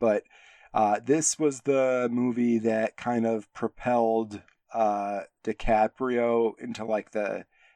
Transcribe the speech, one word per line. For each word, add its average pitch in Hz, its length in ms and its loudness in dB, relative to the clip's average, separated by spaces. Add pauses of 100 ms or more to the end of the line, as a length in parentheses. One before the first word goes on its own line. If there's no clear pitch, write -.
but, 107 220 2 (500)
uh, 104 320 2
this 151 320 0
was 143 260 -2
the 131 500 0
movie 120 480 0
that 110 360 0
kind 120 300 -2
of 113 280 -4
propelled, 113 880 -2 (300)
uh, 101 500 -2 (200)
DiCaprio 117 1200 0
into, 117 240 -10
like, 110 260 -4
the 101 340 -4 (320)